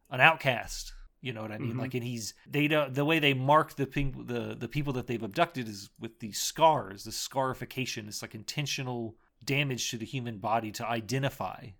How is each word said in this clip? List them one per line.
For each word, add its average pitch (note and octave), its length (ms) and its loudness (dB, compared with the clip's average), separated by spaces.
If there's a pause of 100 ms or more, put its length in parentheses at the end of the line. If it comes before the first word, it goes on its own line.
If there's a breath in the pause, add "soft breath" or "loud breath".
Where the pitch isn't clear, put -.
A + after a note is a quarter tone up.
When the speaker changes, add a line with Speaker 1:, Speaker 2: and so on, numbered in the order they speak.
Speaker 1:
an B2+ 120 2
outcast. C#3 720 4 (260)
You B2 140 -6
know A2 80 -6
what A2 100 -6
I G#2+ 60 -8
mean? A2 140 -2
Speaker 2:
Mm-hmm. C3 80 -2
Speaker 1:
Like, B2+ 160 -4
and A#2+ 80 0
he's, A#2 320 -6 (140 soft breath)
they C#3+ 180 4
don't, D3 260 4
the C#3+ 100 2
way D#3+ 160 4
they C#3+ 140 6
mark C#3+ 420 6
the C#3 120 0
ping-, C3 400 -2
the, A2+ 280 -4
the A#2 120 -6
people C#3+ 260 0
that B2 140 -2
they've A#2 160 -2
abducted B2 440 0
is G2+ 220 -12 (100)
with A2+ 200 -10
these G2+ 200 -6
scars, B2 680 4
the A2 60 -10
scarification, B2+ 920 -4
this, G#2 160 -10
like, A2+ 140 -12
intentional B2 800 -4 (280)
damage C#3 480 0
to B2 60 -6
the A2 80 -6
human A#2+ 320 -6
body A2 360 0
to A#2+ 140 -6
identify. A#2 800 -2 (120)